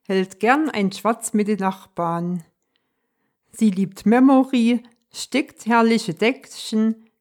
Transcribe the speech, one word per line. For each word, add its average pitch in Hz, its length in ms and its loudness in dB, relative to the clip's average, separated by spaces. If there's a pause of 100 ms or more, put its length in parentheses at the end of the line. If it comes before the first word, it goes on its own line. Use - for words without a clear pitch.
hält 190 320 -4
gern 277 300 2
ein 196 220 -2
Schwatz - 420 -4
mit 208 140 0
den 208 120 -2
Nachbarn. 175 840 -6 (1080)
Sie 220 180 0
liebt 185 380 -4
Memory, 254 760 4 (300)
stickt - 560 -8
herrliche 226 480 2
Deckchen, 220 920 -4 (160)